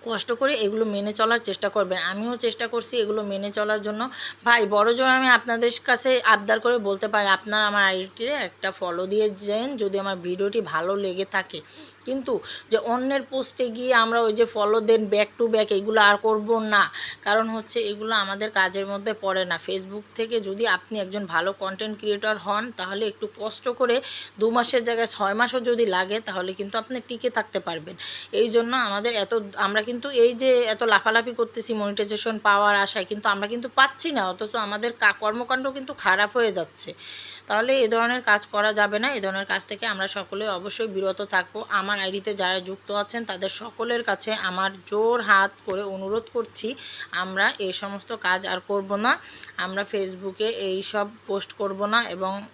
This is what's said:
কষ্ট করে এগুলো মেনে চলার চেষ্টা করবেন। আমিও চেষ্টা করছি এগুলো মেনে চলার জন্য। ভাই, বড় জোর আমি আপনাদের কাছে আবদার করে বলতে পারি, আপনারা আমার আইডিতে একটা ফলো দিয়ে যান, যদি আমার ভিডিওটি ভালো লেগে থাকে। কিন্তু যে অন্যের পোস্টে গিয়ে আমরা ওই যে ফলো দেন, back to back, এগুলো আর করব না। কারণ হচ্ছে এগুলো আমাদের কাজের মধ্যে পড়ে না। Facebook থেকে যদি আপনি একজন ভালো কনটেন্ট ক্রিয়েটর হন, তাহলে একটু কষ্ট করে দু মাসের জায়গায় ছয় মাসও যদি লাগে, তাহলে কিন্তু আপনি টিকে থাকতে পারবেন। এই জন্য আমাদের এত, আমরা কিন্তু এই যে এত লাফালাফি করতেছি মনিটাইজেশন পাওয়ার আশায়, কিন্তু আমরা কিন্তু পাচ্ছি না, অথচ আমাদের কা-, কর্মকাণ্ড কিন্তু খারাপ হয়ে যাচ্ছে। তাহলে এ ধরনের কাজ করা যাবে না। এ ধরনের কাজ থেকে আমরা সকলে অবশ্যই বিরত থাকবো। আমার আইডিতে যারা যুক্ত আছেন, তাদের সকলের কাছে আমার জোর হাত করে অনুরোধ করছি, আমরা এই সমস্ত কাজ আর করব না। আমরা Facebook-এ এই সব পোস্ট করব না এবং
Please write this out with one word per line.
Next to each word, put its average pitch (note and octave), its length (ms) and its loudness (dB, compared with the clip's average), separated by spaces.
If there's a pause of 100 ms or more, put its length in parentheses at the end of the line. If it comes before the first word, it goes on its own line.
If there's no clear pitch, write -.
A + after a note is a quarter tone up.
কষ্ট A3 220 -4 (100)
করে C4+ 120 4 (120)
এগুলো A3 200 0 (100)
মেনে G3+ 260 -4
চলার A3+ 280 4
চেষ্টা G3+ 280 -2
করবেন। F#3 220 0 (120)
আমিও A3 240 -4 (100)
চেষ্টা A3+ 280 -2
করছি A#3 300 -4
এগুলো G#3+ 180 0 (100)
মেনে G3 280 -6
চলার G#3+ 280 0
জন্য। G#3+ 160 -4 (420)
ভাই, A#3 180 6 (120)
বড় G#3 220 6
জোর C4 220 4
আমি C4 100 4 (100)
আপনাদের A#3 320 2 (180)
কাছে B3+ 220 2 (240)
আবদার G#3+ 300 2
করে B3 120 4 (120)
বলতে G3 200 0
পারি, G#3 200 2 (100)
আপনারা G#3+ 320 0
আমার G3+ 200 4
আইডিতে F#3+ 360 -4 (220)
একটা - 200 -6 (120)
ফলো F3+ 260 -2
দিয়ে G#3+ 200 2 (200)
যান, A3 220 -2 (140)
যদি G3 160 0
আমার G3 180 -2 (100)
ভিডিওটি G3+ 340 0 (120)
ভালো E3+ 200 0 (120)
লেগে F#3 220 -4 (100)
থাকে। F#3 240 -4 (460)
কিন্তু B3+ 280 -4 (360)
যে A3 80 4 (140)
অন্যের C4 380 0
পোস্টে C4 360 -2 (100)
গিয়ে B3 180 0
আমরা A3+ 320 4
ওই G#3+ 60 2
যে A3+ 220 4
ফলো G#3+ 240 4 (100)
দেন, A3+ 140 6 (120)
back G#3 240 2
to A#3 60 2 (100)
back, G#3+ 140 4 (100)
এগুলো A3 300 2
আর G3+ 80 8 (100)
করব G#3+ 220 2 (260)
না। G3 80 6 (440)
কারণ A3 280 4
হচ্ছে A3 240 -6 (120)
এগুলো G#3+ 220 -4 (120)
আমাদের G3+ 240 -4 (100)
কাজের F#3+ 340 0
মধ্যে G3+ 200 -4 (120)
পড়ে F#3 260 0
না। E3 60 0 (100)
Facebook F#3+ 380 -6 (140)
থেকে A3+ 220 -2
যদি G3 240 -4 (120)
আপনি A3+ 280 -8
একজন G3 180 -6 (120)
ভালো E3+ 160 2 (120)
কনটেন্ট G3+ 380 -6
ক্রিয়েটর G#3 440 0
হন, G#3 200 -2 (140)
তাহলে G3 240 -4 (100)
একটু G#3+ 140 -8 (140)
কষ্ট G#3+ 280 -8
করে B3 280 2 (440)
দু G#3+ 100 4
মাসের A#3+ 380 2
জায়গায় A3+ 280 0
ছয় G3+ 180 0
মাসও A#3+ 260 0
যদি A#3 260 2
লাগে, F#3+ 340 0
তাহলে F#3 380 -6
কিন্তু G3 240 -6
আপনি B3+ 140 -10 (120)
টিকে A#3+ 220 -4
থাকতে G#3+ 300 -2
পারবেন। E3+ 340 -8 (380)
এই A3+ 220 4
জন্য A#3 180 2 (160)
আমাদের G#3 240 0 (120)
এত, G3 80 -4 (240)
আমরা G#3 320 2
কিন্তু B3 200 -6 (160)
এই B3 100 6
যে C4 160 4 (220)
এত G#3+ 100 0 (100)
লাফালাফি A3+ 480 4
করতেছি A3+ 300 -4 (100)
মনিটাইজেশন G#3 580 -2
পাওয়ার G#3 360 6 (100)
আশায়, G3 260 -2
কিন্তু G#3 240 -4
আমরা G3+ 180 -2
কিন্তু A#3+ 160 -6 (100)
পাচ্ছি C4+ 380 2
না, G#3 140 2
অথচ G#3+ 220 -8 (140)
আমাদের G#3 240 -2 (100)
কা-, G#3 220 4
কর্মকাণ্ড A#3+ 420 -2 (120)
কিন্তু C4+ 160 -10 (120)
খারাপ G3+ 340 4
হয়ে A3+ 200 2
যাচ্ছে। - 340 -8 (560)
তাহলে A3+ 240 2 (120)
এ G#3+ 40 2
ধরনের A#3 420 2
কাজ G#3 120 6 (120)
করা G#3 180 4
যাবে G#3 260 2
না। B3 100 2 (100)
এ - 60 -4
ধরনের F#3+ 280 -4
কাজ F#3+ 180 -2
থেকে G#3 160 -8
আমরা G3 220 -2
সকলে G3+ 400 -6
অবশ্যই G3 460 -4
বিরত F#3+ 260 -2 (140)
থাকবো। F#3 240 0 (200)
আমার G3+ 260 -2
আইডিতে G3 300 -4
যারা F#3+ 260 0
যুক্ত F#3+ 280 -12 (140)
আছেন, A#3 180 -6 (100)
তাদের F#3+ 200 -6 (120)
সকলের A#3 400 -4
কাছে G#3 280 -2 (180)
আমার F#3+ 220 -2 (200)
জোর A3+ 300 2
হাত G3+ 320 4 (140)
করে G3 160 -4 (120)
অনুরোধ G3 400 -4
করছি, A3+ 340 -6 (420)
আমরা F#3 360 0 (120)
এই F#3+ 140 -4
সমস্ত G3 380 -10 (160)
কাজ F#3 200 2
আর F#3 140 -4 (100)
করব G3 260 -2
না। A#3 160 2 (520)
আমরা F#3+ 180 -4 (100)
Facebook-এ G3 560 -4 (200)
এই F#3+ 140 -2
সব G#3 240 -2 (200)
পোস্ট G3 240 -4 (100)
করব G3 260 -4
না A3 120 2 (160)
এবং F#3+ 180 -4 (220)